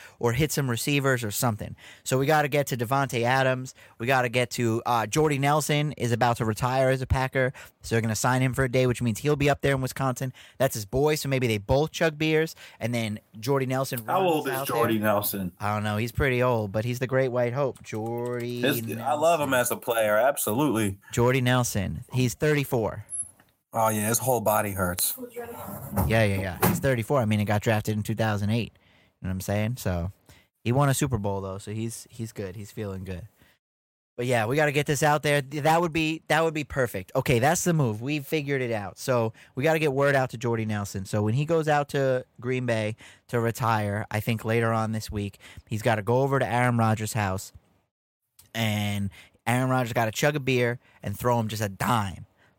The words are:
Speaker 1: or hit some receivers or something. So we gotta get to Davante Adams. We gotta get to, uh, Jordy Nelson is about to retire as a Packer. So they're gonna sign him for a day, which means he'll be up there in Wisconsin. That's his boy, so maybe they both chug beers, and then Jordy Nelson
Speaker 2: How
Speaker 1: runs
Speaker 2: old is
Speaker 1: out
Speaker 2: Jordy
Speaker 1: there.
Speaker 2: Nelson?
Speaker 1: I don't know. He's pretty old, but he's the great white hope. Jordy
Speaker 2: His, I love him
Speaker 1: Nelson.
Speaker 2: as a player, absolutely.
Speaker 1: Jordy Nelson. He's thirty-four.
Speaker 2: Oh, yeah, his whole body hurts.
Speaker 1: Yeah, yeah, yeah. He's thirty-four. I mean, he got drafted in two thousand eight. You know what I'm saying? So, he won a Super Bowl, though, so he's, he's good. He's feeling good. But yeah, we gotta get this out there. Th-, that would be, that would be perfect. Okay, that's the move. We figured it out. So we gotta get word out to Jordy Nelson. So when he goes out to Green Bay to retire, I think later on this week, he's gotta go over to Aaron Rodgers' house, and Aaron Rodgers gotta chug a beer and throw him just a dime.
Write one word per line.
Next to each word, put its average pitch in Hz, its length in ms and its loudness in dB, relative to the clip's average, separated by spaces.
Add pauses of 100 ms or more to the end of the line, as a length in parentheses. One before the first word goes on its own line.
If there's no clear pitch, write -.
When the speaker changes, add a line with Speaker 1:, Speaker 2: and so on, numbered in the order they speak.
(200)
Speaker 1:
or 120 120 2
hit 143 220 0
some 139 160 -2
receivers 131 560 0
or 104 60 -4
something. 107 440 -2 (300)
So 131 120 0
we 135 100 2
gotta 151 200 4
get 139 200 0
to 131 100 -4
Davante 123 460 0
Adams. 131 520 2 (220)
We 117 100 -6
gotta 127 220 4
get 123 220 0
to, 117 340 0
uh, 117 200 2
Jordy 147 320 2
Nelson 147 560 2
is 117 200 -2
about 120 240 2
to 117 80 -2
retire 131 460 2
as 131 100 0
a 127 60 -6
Packer. 131 440 0 (300)
So - 140 -4
they're 113 60 4
gonna 113 140 0
sign 127 260 2
him 131 120 0
for 131 120 0
a 127 40 0
day, 127 180 4
which 123 140 0
means 117 180 0
he'll 147 180 0
be 143 120 2
up - 120 0
there 139 120 2
in 131 80 0
Wisconsin. 131 520 -4 (240)
That's 135 180 0
his 107 100 -6
boy, 147 300 2
so 143 140 -6
maybe 127 180 0
they 110 100 2
both 135 340 2
chug 160 260 -2
beers, 156 360 0 (240)
and 120 160 -4
then 110 260 -4 (200)
Jordy 135 260 0
Nelson 131 400 -4
Speaker 2:
How 165 140 0
Speaker 1:
runs 185 120 2
Speaker 2:
old 139 180 0
is 131 40 -4
Speaker 1:
out 135 140 -4
Speaker 2:
Jordy 117 300 2
Speaker 1:
there. 107 100 0
Speaker 2:
Nelson? 101 540 0
Speaker 1:
I 104 120 0
don't 107 120 -2
know. 107 100 0
He's 117 160 -2
pretty 127 320 2
old, 110 300 2
but 110 100 0
he's 123 160 -4
the 131 80 -2
great 131 220 2
white 120 240 0
hope. 131 280 -2
Jordy 120 800 -6
Speaker 2:
His, 123 220 0 (180)
I 131 140 -2
love 156 260 2
him 139 120 0
Speaker 1:
Nelson. 123 100 4
Speaker 2:
as 120 100 0
a 107 60 -2
player, 107 400 2
absolutely. 113 800 2 (160)
Speaker 1:
Jordy 127 260 4
Nelson. 117 720 0
He's 127 220 0
thirty-four. 135 720 0 (640)
Speaker 2:
Oh, 113 160 2
yeah, 107 220 0
his 117 100 0
whole 120 220 2
body 107 300 2
hurts. 90 420 -2 (920)
Speaker 1:
Yeah, 110 200 4
yeah, - 0 -
yeah. 95 320 -2 (100)
He's - 120 2
thirty-four. 131 420 0
I 110 40 2
mean, 107 140 2
he 104 60 0
got 104 160 0
drafted 107 340 0
in 107 80 -4
two 113 120 -4
thousand 104 340 0
eight. 113 240 -2 (480)
You 92 60 -6
know - 20 -4
what 92 60 -2
I'm 95 60 -6
saying? 107 360 -2
So, 90 340 -2 (540)
he 117 80 0
won 139 160 2
a 135 40 2
Super 131 240 -2
Bowl, 98 220 -2
though, 95 200 -8
so 104 120 -12
he's, 113 380 -8
he's 113 240 -12
good. 98 240 -10
He's 104 160 -16
feeling 95 320 -8
good. 92 160 -8 (960)
But 123 80 -4
yeah, 117 220 2
we 139 100 0
gotta 147 160 2
get 143 120 0
this 151 160 0
out 151 220 4
there. 143 180 2
Th-, 135 220 -6
that 160 160 4
would 175 140 -2
be, 160 340 -2
that 160 160 2
would 160 100 0
be 151 120 -4
perfect. 113 500 -4
Okay, 131 240 2
that's 151 240 2
the 180 100 2
move. 117 280 0
We 147 180 -4
figured 143 420 -4
it 123 120 -4
out. 101 260 -8
So 117 320 0 (240)
we 131 80 -4
gotta 160 160 2
get 151 140 0
word 139 200 2
out 131 180 2
to 117 60 -12
Jordy 117 280 -2
Nelson. 101 400 -4
So 104 180 -2
when 110 120 0
he 147 100 0
goes 160 240 0
out 147 200 2
to 131 360 0 (160)
Green 127 240 -4
Bay 110 320 -2 (320)
to 120 100 0
retire, 110 720 0
I 107 80 0
think 113 240 -2
later 113 300 2
on 110 180 0
this 110 180 -6
week, 104 280 -6 (320)
he's 107 120 -4
gotta 110 200 2
go 120 200 2
over 135 160 2
to 131 80 2
Aaron 120 320 2
Rodgers' 110 360 2
house, 98 400 -4 (1000)
and 104 560 -2 (380)
Aaron 127 220 2
Rodgers 127 240 0
gotta 113 180 0
chug 147 240 2
a 151 40 -2
beer 123 400 2 (220)
and 101 160 -6
throw 120 220 2
him 110 80 0
just 107 140 -4
a 104 80 0
dime. 101 560 -2 (340)